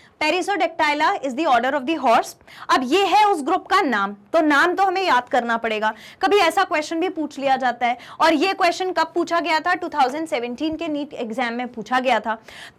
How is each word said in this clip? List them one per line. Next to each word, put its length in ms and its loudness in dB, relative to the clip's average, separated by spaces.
Perissodactyla 1000 0
is 100 -4
the 160 -2
order 260 2
of 80 0
the 240 -4
horse। 320 2
अब 120 4
ये 240 2
है 180 6
उस 180 2
ग्रुप 240 -2
का 140 2
नाम, 320 0
तो 280 0
नाम 340 4
तो 100 2
हमें 180 0
याद 260 2
करना 280 0
पड़ेगा। 380 -2
कभी 140 4
ऐसा 280 4
क्वेश्चन 360 -2
भी 80 0
पूछ 300 -6
लिया 180 2
जाता 300 -2
है, 120 -2
और 140 4
ये 180 2
क्वेश्चन 400 0
कब 220 -2
पूछा 260 0
गया 200 0
था? 140 -2
टू 140 -8
थाउजेंड 400 -2
सेवनटीन 480 -4
के 120 -6
नीट 260 -6
एग्जाम 400 -4
में 180 -8
पूछा 280 -4
गया 200 2
था। 180 -6